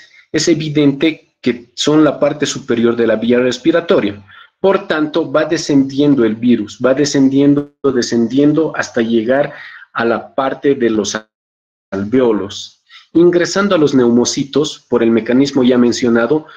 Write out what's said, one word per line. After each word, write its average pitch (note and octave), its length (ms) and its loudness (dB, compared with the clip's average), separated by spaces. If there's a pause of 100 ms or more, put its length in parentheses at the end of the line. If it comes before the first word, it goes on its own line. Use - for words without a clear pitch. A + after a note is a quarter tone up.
(320)
es D#3 160 -2
evidente D3+ 920 -2
que - 340 -4
son D3+ 280 2
la C#3 160 0
parte D3 280 -2
superior A#2 480 -2
de A#2 100 0
la A2 120 2
vía A#2 220 0
respiratoria. B2+ 880 0 (340)
Por F#3+ 280 0
tanto, D#3 440 -4
va D#3 140 0
descendiendo C#3 800 0
el G#2+ 100 0
virus, A2+ 480 0
va C3 120 4
descendiendo, C#3+ 880 0
descendiendo C3 920 0
hasta - 260 -6
llegar A#2 520 0 (400)
a A#2 120 -4
la A2 280 -4
parte C3+ 400 -2
de A#2 160 0
los G#2+ 260 -2 (760)
alveolos. G#2 920 -2 (300)
Ingresando F3 600 2
a E3+ 60 2
los C#3 160 2
neumocitos, B2+ 920 0
por A#2 120 0
el A2+ 80 2
mecanismo B2+ 540 0
ya B2 140 4
mencionado, A#2+ 680 0 (120)